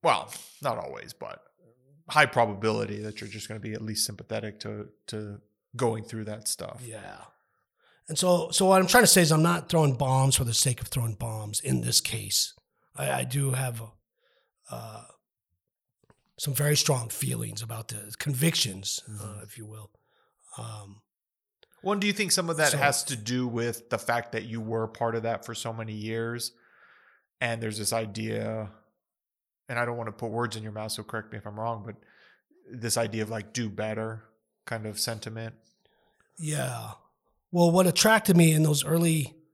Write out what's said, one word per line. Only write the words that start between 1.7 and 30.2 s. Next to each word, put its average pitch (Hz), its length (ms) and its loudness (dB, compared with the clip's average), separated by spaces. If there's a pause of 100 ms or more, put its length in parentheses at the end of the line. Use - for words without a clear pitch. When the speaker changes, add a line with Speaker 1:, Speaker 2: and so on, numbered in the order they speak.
Speaker 1:
high 151 180 6
probability 107 760 2
that 107 180 -10
you're 110 100 -12
just 104 160 -12
gonna 107 140 -10
be 107 140 -8
at 110 80 -8
least 107 220 -2
sympathetic 107 560 -8
to, 107 280 -8 (200)
to 104 320 -10 (360)
going 113 260 0
through 110 220 -10
that 104 240 -8
stuff. - 360 -8
Speaker 2:
Yeah. 101 340 -14 (880)
And 160 100 -4
so, 175 320 4
so - 160 4
what 190 140 10
I'm 180 80 4
trying 240 160 8
to 180 40 8
say 185 140 8
is 156 80 6
I'm 156 120 6
not 170 260 2
throwing 151 260 4
bombs 131 400 4
for 131 100 0
the 117 100 -2
sake - 260 2
of - 80 -10
throwing 117 260 -2
bombs 110 460 -6
in 131 220 0
this 120 180 4
case. - 540 -4 (420)
I, 139 240 -2
I 127 40 -2
do 135 280 -2
have, 127 280 -4 (920)
uh, 113 300 -12 (1400)
some 139 160 -4
very 147 220 2
strong 127 320 2
feelings 113 540 -6
about 110 260 -10
the 104 300 -14
convictions, 123 840 -2 (100)
Speaker 1:
Mm-hmm. 104 140 -12 (160)
Speaker 2:
uh, - 20 -16
if - 160 -18
you 107 80 -14
will. 107 240 -18 (680)
Um, 104 440 -14 (840)
Speaker 1:
Well, 190 120 -2
and 202 60 -4
do 202 60 0
you 202 60 2
think 202 200 -2
some 170 160 0
of 165 100 -2
that 151 140 4
Speaker 2:
so 147 60 0
Speaker 1:
has 143 260 2
to 135 120 -6
do 123 320 -2
with 117 420 -4
the 117 80 -2
fact 117 340 -2
that 110 120 -6
you 113 160 -8
were 113 260 -4
part 113 300 -4
of 110 80 -6
that 117 200 -4
for 117 100 -12
so 113 180 -8
many 110 200 -10
years, 113 600 -6 (880)
and 117 200 -2
there's 110 180 -4
this 107 140 -2
idea, 110 800 -4 (1000)
and 120 100 -4
I 120 60 0
don't 120 120 -4
wanna 113 160 -6
put 113 180 -8